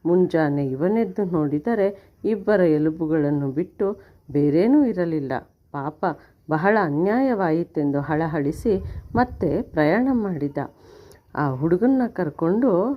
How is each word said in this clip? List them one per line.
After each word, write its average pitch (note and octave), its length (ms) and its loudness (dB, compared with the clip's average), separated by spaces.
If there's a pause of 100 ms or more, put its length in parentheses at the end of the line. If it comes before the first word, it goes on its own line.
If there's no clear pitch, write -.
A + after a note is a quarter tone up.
ಮುಂಜಾನೆ D#3+ 600 2
ಇವನೆದ್ದು F#3+ 580 -2
ನೋಡಿದರೆ F3+ 1000 -2
ಇಬ್ಬರ G#3 360 0
ಎಲುಬುಗಳನ್ನು D#3 880 2
ಬಿಟ್ಟು F#3 520 -4 (280)
ಬೇರೇನೂ E3 540 4
ಇರಲಿಲ್ಲ. E3 540 -2 (340)
ಪಾಪ, D3 320 -6 (460)
ಬಹಳ F#3 320 2
ಅನ್ಯಾಯವಾಯಿತೆಂದು E3+ 1160 0
ಹಳಹಳಿಸಿ D#3 840 -2 (320)
ಮತ್ತೆ A3+ 480 -2
ಪ್ರಯಾಣ F3 500 0
ಮಾಡಿದ. E3+ 460 -4 (760)
ಆ C#3+ 160 0
ಹುಡುಗನ್ನ F3+ 560 2
ಕರ್ಕೊಂಡು F#3+ 880 0